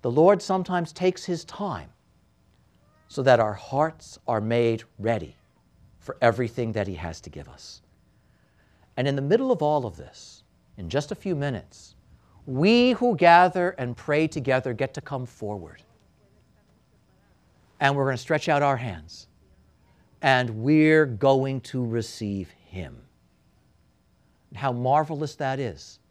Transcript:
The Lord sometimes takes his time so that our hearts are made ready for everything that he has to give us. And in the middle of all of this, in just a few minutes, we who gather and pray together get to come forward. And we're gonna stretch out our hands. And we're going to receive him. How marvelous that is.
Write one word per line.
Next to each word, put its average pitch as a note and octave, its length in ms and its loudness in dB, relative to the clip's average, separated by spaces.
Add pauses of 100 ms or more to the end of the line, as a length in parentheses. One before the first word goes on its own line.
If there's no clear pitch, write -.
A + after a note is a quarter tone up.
The B2 80 -2
Lord F3 320 6
sometimes F3+ 500 -4
takes F#3 320 -2
his E3+ 180 -6
time D3 460 -10 (1160)
so - 160 -6
that B2 160 8
our G#2+ 160 0
hearts - 720 -6
are A2+ 120 0
made A#2 440 0 (160)
ready G#2 380 -4 (600)
for - 240 -14
everything A#2 520 0
that G2+ 120 -2
he G2 100 -8
has E2 260 -10
to D#2 100 -16
give C#2+ 180 -18
us. - 320 -20 (1120)
And B2+ 120 -2
in C#3 80 0
the C#3 80 -4
middle A#3+ 280 2
of E3+ 120 0
all D3 240 0
of E2 100 -10
this, - 460 -20 (340)
in F2+ 100 -12
just C#3 240 -4
a G3 40 -6
few F#3 200 -6
minutes, - 600 -8 (500)
we G#3+ 460 4
who A#3+ 240 0
gather F3 560 6
and B2 260 -8
pray D#3 300 0
together C3 480 -2
get C3+ 180 -6
to D3+ 80 -10
come B2+ 240 -8
forward. G2+ 560 -12 (2000)
And C#3+ 160 2
we're C#3 100 0
gonna C3+ 120 -2
stretch D#3 300 -2
out D3 140 2
our C#3 160 2
hands. F2 500 -12 (920)
And B2+ 440 2
we're D#3 420 6
going C3+ 560 0
to B2+ 240 -6
receive G#2 640 -6
him. C2+ 560 -16 (1500)
How C3+ 160 -4
marvelous C#3+ 640 -2
that C3+ 240 -4
is. F#2+ 400 -10 (120)